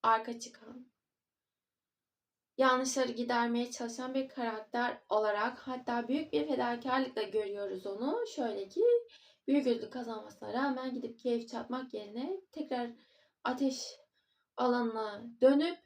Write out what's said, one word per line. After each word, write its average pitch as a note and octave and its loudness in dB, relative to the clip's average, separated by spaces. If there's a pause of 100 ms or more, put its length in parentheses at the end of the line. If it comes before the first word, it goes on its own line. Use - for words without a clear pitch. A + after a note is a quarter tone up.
arka A#3 2
çıkan, B3 -16 (1700)
yanlışları B3+ 2
gidermeye A#3+ 0
çalışan B3+ -8
bir C4 0
karakter A#3 -4 (100)
olarak G#3+ 2
hatta A#3+ -4
büyük D4+ 0
bir D4 2
fedakarlıkla B3 0
görüyoruz G3+ -4
onu. B3 -2 (120)
Şöyle G3+ -4
ki E4+ -4 (680)
büyük C#4 4
ödül A#3 0
kazanmasına A3 -8
rağmen C4 0
gidip - -8
keyif A#3 0
çatmak B3 -6
yerine A#3 -6 (120)
tekrar B3+ -4 (540)
ateş B3+ -2 (580)
alanına A3+ 0 (160)
dönüp D4 6